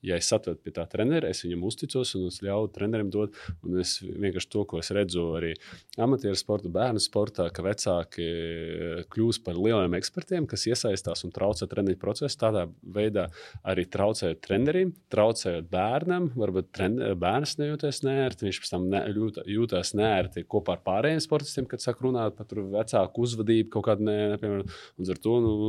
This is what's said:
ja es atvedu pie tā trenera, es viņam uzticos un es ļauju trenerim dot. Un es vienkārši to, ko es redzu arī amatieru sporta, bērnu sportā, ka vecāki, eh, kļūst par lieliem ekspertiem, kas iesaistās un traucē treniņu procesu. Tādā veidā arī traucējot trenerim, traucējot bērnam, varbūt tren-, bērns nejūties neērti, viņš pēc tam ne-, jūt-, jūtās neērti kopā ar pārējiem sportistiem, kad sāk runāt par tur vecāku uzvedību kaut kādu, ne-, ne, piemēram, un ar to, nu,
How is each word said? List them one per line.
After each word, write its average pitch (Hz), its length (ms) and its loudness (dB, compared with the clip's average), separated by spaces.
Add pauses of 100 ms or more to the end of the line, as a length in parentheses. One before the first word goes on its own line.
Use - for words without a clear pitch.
ja 92 140 -2
es - 160 0
atvedu 92 320 0
pie 80 80 -10
tā 82 160 -6
trenera, 135 400 0
es - 160 -4
viņam 87 240 -2
uzticos 127 480 -4
un 92 120 -2
es 87 140 -8
ļauju 101 300 0
trenerim 107 400 -2
dot. 104 240 -2 (260)
Un 90 200 -2
es - 200 -2
vienkārši 92 480 -4
to, 104 140 0
ko 90 160 -6
es 82 160 -6
redzu 90 300 2 (100)
arī 82 180 -2 (440)
amatieru 113 420 2
sporta, 104 320 -2
bērnu 107 320 2
sportā, 104 480 0
ka - 100 -8
vecāki, 90 640 0
eh, 82 880 -4
kļūst 113 320 2
par 87 120 -4
lieliem 92 440 4
ekspertiem, 170 480 -2
kas - 180 -4
iesaistās 104 600 0
un 87 60 -8
traucē 101 360 0
treniņu 98 320 0
procesu. 120 380 -2
Tādā 104 320 2 (180)
veidā 101 400 0 (380)
arī 92 200 2
traucējot 98 540 0
trenerim, 156 540 2 (180)
traucējot 104 580 2
bērnam, 143 640 0
varbūt 95 360 0
tren-, 104 300 0 (180)
bērns 110 400 0
nejūties 147 480 -2
neērti, 135 400 0
viņš 95 160 -4
pēc - 80 -8
tam 90 180 0
ne-, 98 220 2
jūt-, 107 340 -2
jūtās 101 480 0
neērti 101 540 2
kopā 95 300 0
ar - 100 -10
pārējiem 131 320 2
sportistiem, 139 480 -2
kad - 160 -8
sāk 120 160 -2
runāt 123 380 0
par 110 100 -12
tur 104 160 -6
vecāku 107 640 2
uzvedību 113 420 4
kaut 110 220 0
kādu, 107 160 2
ne-, 104 300 2
ne, - 0 -
piemēram, 101 300 -2 (340)
un 92 80 -2
ar 90 80 -2
to, 113 240 2
nu, 113 100 4 (180)